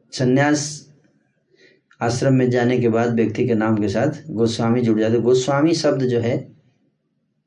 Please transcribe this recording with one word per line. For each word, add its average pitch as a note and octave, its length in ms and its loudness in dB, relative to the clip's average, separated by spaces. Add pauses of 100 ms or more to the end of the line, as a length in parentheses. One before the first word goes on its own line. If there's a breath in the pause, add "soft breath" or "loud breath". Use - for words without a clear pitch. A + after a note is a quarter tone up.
(120)
सन्यास C#3 720 0 (1160 soft breath)
आश्रम B2 320 0
में B2+ 160 2
जाने B2 300 0
के B2 100 2
बाद A2+ 260 0
व्यक्ति A2+ 320 -2
के A#2 80 0
नाम G#2+ 220 0
के G#2 120 0
साथ A#2 400 -4
गोस्वामी A#2 520 0
जुड़ A2+ 180 2
जाते। A2+ 200 2
गोस्वामी C#3 540 2
शब्द C#3 300 0
जो A#2+ 160 0
है, A#2+ 360 -4 (920)